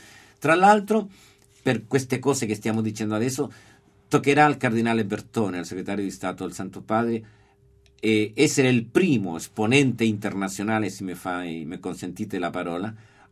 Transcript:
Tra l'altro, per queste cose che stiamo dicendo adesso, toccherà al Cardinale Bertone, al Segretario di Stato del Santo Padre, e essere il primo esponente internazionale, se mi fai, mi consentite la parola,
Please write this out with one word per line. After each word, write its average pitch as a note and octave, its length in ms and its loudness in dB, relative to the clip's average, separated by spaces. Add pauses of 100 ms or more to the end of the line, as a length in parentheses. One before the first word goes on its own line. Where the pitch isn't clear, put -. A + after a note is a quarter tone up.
(380)
Tra D3 160 2
l'altro, G3+ 560 6 (520)
per B2 260 0
queste C3 320 0
cose C3+ 260 0
che G#2 100 -2
stiamo A2 260 -2
dicendo G#2+ 340 -4
adesso, C3 360 -2 (580)
toccherà D3 360 4
al C#3+ 120 2
Cardinale A2+ 480 0
Bertone, G2+ 540 -4
al E2+ 60 -8
Segretario F#2+ 380 -6
di F#2+ 80 -4
Stato F#2 320 -8
del F2+ 100 -8
Santo F#2 280 -12
Padre, A2+ 420 -2 (720)
e G#2+ 380 0
essere C#3+ 320 4
il B2 160 4
primo G#2+ 540 2
esponente A#2+ 640 2
internazionale, G2+ 880 -2
se F#2+ 160 -10
mi F2+ 80 -8
fai, F2 500 -8
mi E2+ 160 -12
consentite G2 580 -8
la F2 120 -4
parola, F2+ 440 -6 (380)